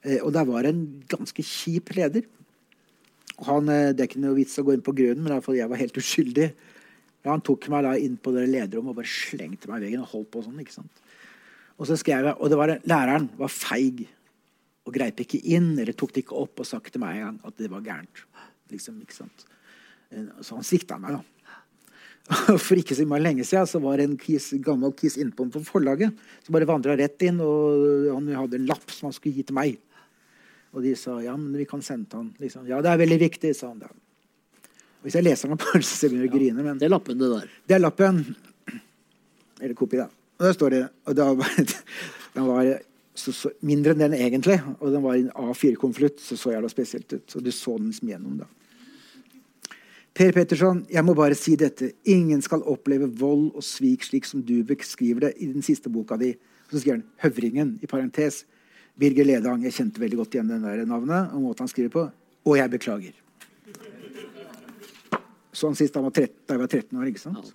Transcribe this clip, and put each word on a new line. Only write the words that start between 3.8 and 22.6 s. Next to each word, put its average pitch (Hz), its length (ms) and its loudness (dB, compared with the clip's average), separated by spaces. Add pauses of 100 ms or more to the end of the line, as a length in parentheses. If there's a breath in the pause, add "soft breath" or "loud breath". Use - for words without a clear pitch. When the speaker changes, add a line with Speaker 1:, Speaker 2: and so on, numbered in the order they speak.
Speaker 1:
det 131 80 -2
er 127 80 2
ikke 131 140 -6
noe 139 160 2
vits 135 180 0
å 143 80 -2
gå 139 80 4
inn 127 140 2
på 131 100 -2
grunnen, 127 240 2
men 156 140 -2
i - 20 0
hvert 123 80 -4
fall 131 140 0
jeg 113 100 -2
var 123 140 -6
helt 123 180 -6
uskyldig. 131 460 0 (800 soft breath)
Ja, 143 80 0
han 156 100 -4
tok - 240 -2
meg 143 160 0
da 131 140 0
inn 127 180 -2
på 131 160 -4
det 123 160 2
lederrommet 117 460 -2
og 117 80 -10
bare 110 80 -10
slengte - 580 -10
meg 107 140 -8
i 98 80 -6
veggen 123 160 -6
og - 80 -20
holdt 107 180 -8
på 117 140 -10
sånn, 123 180 -14
ikke - 140 -20
sant? - 240 -20 (760 soft breath)
Og 147 80 -8
så 156 100 2
skrev 139 280 0
jeg, 147 160 0
og 147 100 0
det 151 60 6
var, 151 140 4 (140)
læreren 143 520 2
var 131 160 -6
feig 127 540 -2 (800)
og 127 80 -12
greip 127 260 -2
ikke - 220 -4
inn, 170 360 4
eller 113 140 -2
tok - 220 -4
det 131 100 -2
ikke - 140 -8
opp 139 240 -6
og 117 40 -8
sa 117 120 -8
ikke - 160 -16
til 123 80 -6
meg 98 160 -6
engang 107 260 -10
at - 140 -16
det 110 120 -6
var 98 120 -12
gærent. - 400 -14 (480 loud breath)
Liksom, - 320 -16
ikke - 140 -20
sant? - 280 -20 (680 soft breath)
Eh, - 160 -12 (120)
så - 160 -16
han - 80 -10
svikta - 340 0
meg, 143 200 -6
da. - 380 -20 (680 soft breath)
<laughs> - 320 4
For 185 200 4